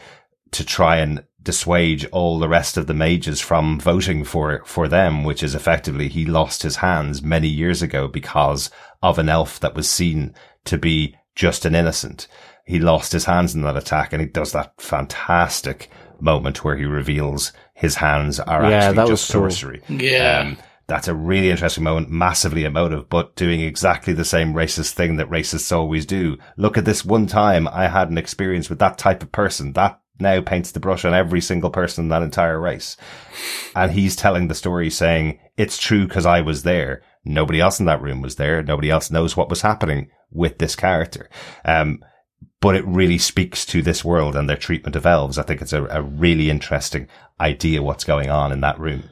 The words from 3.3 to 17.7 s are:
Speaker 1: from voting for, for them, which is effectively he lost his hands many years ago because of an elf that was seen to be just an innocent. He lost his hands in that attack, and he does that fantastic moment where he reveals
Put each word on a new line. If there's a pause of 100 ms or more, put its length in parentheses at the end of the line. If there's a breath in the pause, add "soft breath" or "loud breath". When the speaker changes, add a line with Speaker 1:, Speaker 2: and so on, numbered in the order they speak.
Speaker 1:
from
voting
for,
for
them,
which
is
effectively
he
lost
his
hands
many
years
ago
because (320 loud breath)
of
an
elf
that
was
seen (320 soft breath)
to
be (180)
just
an
innocent. (360 loud breath)
He
lost
his
hands
in
that
attack,
and
he
does
that
fantastic (300 loud breath)
moment
where
he
reveals (220 soft breath)